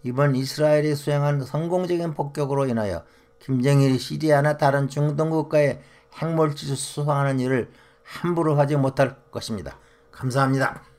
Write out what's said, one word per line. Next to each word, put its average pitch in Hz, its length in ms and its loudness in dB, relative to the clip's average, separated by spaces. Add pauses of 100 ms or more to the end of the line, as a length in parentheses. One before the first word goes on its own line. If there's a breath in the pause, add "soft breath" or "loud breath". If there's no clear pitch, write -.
이번 131 320 0
이스라엘이 151 600 2
수행한 143 480 0
성공적인 170 720 -2
폭격으로 139 540 -2
인하여 104 360 -2 (360 soft breath)
김정일이 135 580 2
시리아나 147 600 2
다른 139 320 2
중동 147 400 -2
국가에 151 520 0 (340 loud breath)
핵물질 156 600 -2
수송하는 139 640 -2
일을 127 320 0 (320 soft breath)
함부로 165 520 0
하지 143 200 2
못할 135 400 0 (160)
것입니다. 104 460 -10 (340 soft breath)
감사합니다. 131 880 -2